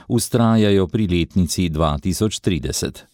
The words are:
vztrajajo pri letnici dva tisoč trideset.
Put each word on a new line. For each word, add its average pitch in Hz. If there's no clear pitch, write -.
vztrajajo 110
pri 110
letnici 87
dva 76
tisoč 95
trideset. -